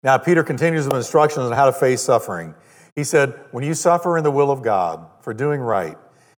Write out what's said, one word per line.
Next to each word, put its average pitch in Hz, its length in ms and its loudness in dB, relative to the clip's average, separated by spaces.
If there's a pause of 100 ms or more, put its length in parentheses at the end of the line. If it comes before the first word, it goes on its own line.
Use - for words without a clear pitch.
Now, 131 140 4
Peter 165 260 2
continues 156 420 -2
with 135 100 0
instructions 151 500 0
on 117 60 -4
how 139 140 4
to 131 60 4
face 127 280 0
suffering. 87 540 -2 (400)
He 147 80 -6
said, 139 320 2 (160)
"When 127 140 -8
you 156 100 -2
suffer 170 420 0
in 160 60 0
the 151 80 2
will 139 220 2
of 131 100 -4
God 90 420 -2 (160)
for 113 140 -10
doing 139 260 -4
right, 95 380 -2 (400)